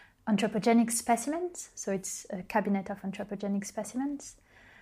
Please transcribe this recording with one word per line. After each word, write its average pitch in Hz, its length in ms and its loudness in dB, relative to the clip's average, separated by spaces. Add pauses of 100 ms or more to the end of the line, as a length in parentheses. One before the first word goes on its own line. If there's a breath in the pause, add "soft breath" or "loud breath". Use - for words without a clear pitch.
(280 loud breath)
anthropogenic 226 640 4
specimens. 311 840 -2
So - 180 -6
it's - 380 -6
a 180 120 -6
cabinet 196 480 0
of 196 120 -8
anthropogenic 202 600 -4
specimens. 269 720 -6 (460 soft breath)